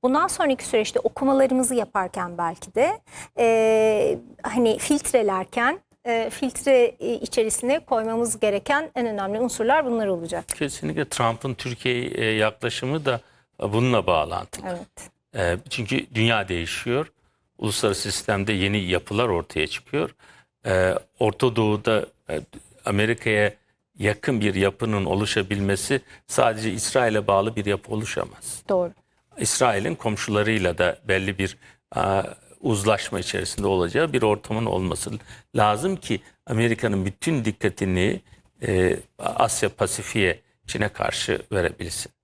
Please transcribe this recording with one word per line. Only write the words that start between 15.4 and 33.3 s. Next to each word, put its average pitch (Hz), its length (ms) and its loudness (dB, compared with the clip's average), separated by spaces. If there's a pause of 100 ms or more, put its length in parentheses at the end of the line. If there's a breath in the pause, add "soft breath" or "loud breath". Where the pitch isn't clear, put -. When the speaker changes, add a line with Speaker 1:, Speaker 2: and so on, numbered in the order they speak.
Speaker 2:
çünkü 123 440 -4
dünya 110 340 2
değişiyor. 107 640 -4 (460)
Uluslararası 107 440 0
sistemde 101 500 -2
yeni 98 260 0
yapılar 98 500 -2
ortaya 80 380 -2
çıkıyor. - 480 -6 (520 soft breath)
E, 92 280 2 (240)
Orta 110 380 2
Doğu'da, 107 500 0 (240)
e, 78 100 -4 (440)
Amerika'ya 107 680 0 (460)
yakın 107 420 0
bir 101 140 0
yapının 98 500 0
oluşabilmesi 98 960 0 (260 loud breath)
sadece 110 460 2
İsrail'e 107 540 0
bağlı 104 300 2
bir 101 100 -2
yapı 101 280 -2
oluşamaz. - 720 -6
Speaker 1:
Doğru. 180 240 0 (460)
Speaker 2:
İsrail'in 117 560 0
komşularıyla 104 840 0
da 87 200 2 (100)
belli 95 300 -2
bir, 95 180 -4 (400 soft breath)
e, - 40 0 (600)
uzlaşma 101 600 0
içerisinde 95 460 -4